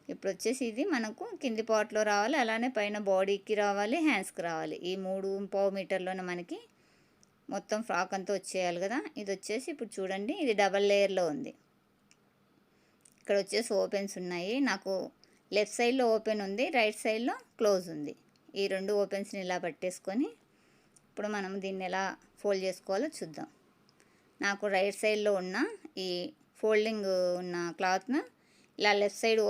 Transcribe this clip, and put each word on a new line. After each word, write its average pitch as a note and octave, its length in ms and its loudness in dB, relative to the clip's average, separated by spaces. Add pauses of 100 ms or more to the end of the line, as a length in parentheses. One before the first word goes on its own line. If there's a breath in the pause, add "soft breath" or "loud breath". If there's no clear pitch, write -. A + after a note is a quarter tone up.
(120)
ఇప్పుడు - 200 -4
వచ్చేసి A3 380 -2
ఇది A3 120 -2 (120)
మనకు A3+ 300 -4 (180)
కింది A3+ 260 -2
పార్ట్లో G#3+ 320 2 (100)
రావాలి, G#3+ 320 2
అలానే A3+ 260 0 (100)
పైన G#3 180 0 (140)
బాడీకి G3 520 2
రావాలి, G3+ 360 2 (100)
హ్యాండ్స్కి F#3+ 400 0
రావాలి. D#3+ 300 -4 (120)
ఈ F#3+ 40 -2 (120)
మూడు F#3+ 220 -2 (260)
పావు G3 220 4
మీటర్లోనే F#3 540 -2
మనకి F3+ 280 -6 (960 soft breath)
మొత్తం G#3 240 -2 (100)
ఫ్రాక్ F#3 280 0
అంతా F#3+ 220 -2
వచ్చేయాలి F3+ 460 -2
కదా. A3+ 140 0 (220)
ఇది G3 160 -4
వచ్చేసి G#3+ 380 -4
ఇప్పుడు A#3 220 -8
చూడండి, G3 460 -2
ఇది B3 100 4 (100)
డబల్ G3+ 300 4
లేయర్లో G3 400 4
ఉంది. - 200 -6 (1700 soft breath)
ఇక్కడ G3+ 220 0
వచ్చేసి G#3+ 300 -2 (120)
ఓపెన్స్ G3 380 -4
ఉన్నాయి. F3+ 320 -4 (160)
నాకు G3 220 -2 (640 soft breath)
లెఫ్ట్ G#3 220 0
సైడ్లో B3 260 4 (120)
ఓపెన్ G#3+ 320 0
ఉంది, G#3+ 180 -2 (120)
రైట్ G#3+ 280 2
సైడ్లో A#3 280 0 (240)
క్లోజ్ G3 380 2
ఉంది. D3 180 -8 (460)
ఈ G3 120 0
రెండు F#3+ 200 -2 (100)
ఓపెన్స్ని G3 420 -4
ఇలా F3+ 200 -2
పట్టేసుకొని F#3 640 -2 (800 soft breath)
ఇప్పుడు G#3 280 -6
మనం F#3+ 160 -4 (100)
దీన్ని F#3+ 260 -4
ఎలా F#3 140 0 (380)
ఫోల్డ్ G3 260 2
చేసుకోవాలో G3 500 -2
చూద్దాం. - 320 -10 (960 soft breath)
నాకు G3+ 200 -2 (100)
రైట్ G3 260 4
సైడ్లో G#3 400 4
ఉన్న F#3 160 -4 (480)
ఈ - 20 -4 (540)
ఫోల్డింగ్ G#3+ 480 2 (320)
ఉన్న F3+ 160 -4 (220)
క్లాత్ను F#3+ 420 2 (580 soft breath)
ఇలా G#3 220 4
లెఫ్ట్ G3+ 240 0
సైడ్ A3+ 260 6